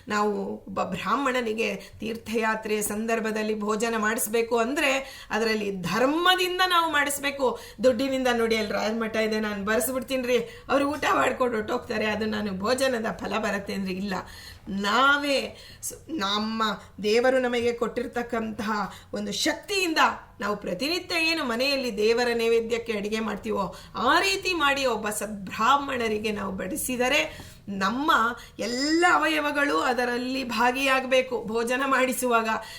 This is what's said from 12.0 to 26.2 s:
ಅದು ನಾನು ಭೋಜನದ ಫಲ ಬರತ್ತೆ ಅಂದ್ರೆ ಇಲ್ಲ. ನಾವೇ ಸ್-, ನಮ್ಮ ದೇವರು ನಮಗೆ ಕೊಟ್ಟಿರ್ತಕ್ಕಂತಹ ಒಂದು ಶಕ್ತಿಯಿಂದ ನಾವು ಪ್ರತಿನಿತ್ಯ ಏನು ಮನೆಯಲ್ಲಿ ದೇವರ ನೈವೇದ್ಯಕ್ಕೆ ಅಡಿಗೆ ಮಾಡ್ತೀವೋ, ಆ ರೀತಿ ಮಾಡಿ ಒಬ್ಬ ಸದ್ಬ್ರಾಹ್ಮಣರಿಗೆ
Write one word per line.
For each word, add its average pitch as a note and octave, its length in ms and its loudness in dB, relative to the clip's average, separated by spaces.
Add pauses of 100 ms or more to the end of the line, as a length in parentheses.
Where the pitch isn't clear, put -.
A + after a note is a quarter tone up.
ಅದು G#3 200 -2
ನಾನು G#3 320 -4
ಭೋಜನದ B3 480 0 (120)
ಫಲ G3 200 -4
ಬರತ್ತೆ G3+ 360 -4
ಅಂದ್ರೆ F#3+ 180 -4
ಇಲ್ಲ. F#3+ 220 -4 (540)
ನಾವೇ A#3+ 880 2 (240)
ಸ್-, - 120 -8 (140)
ನಮ್ಮ G#3+ 540 -2 (400)
ದೇವರು A#3+ 360 4
ನಮಗೆ A#3+ 340 2
ಕೊಟ್ಟಿರ್ತಕ್ಕಂತಹ A3 1200 -4 (180)
ಒಂದು G3+ 200 -4
ಶಕ್ತಿಯಿಂದ D#4 680 -2 (420)
ನಾವು G#3 160 -2
ಪ್ರತಿನಿತ್ಯ E4 760 -2
ಏನು D#4 120 -2
ಮನೆಯಲ್ಲಿ B3 520 0
ದೇವರ A#3 380 4
ನೈವೇದ್ಯಕ್ಕೆ A3+ 580 0
ಅಡಿಗೆ G#3 280 -2
ಮಾಡ್ತೀವೋ, G3+ 540 -4 (200)
ಆ C#4+ 260 4
ರೀತಿ F#4+ 340 0
ಮಾಡಿ C#4 320 2
ಒಬ್ಬ G#3+ 220 0
ಸದ್ಬ್ರಾಹ್ಮಣರಿಗೆ A3 1200 0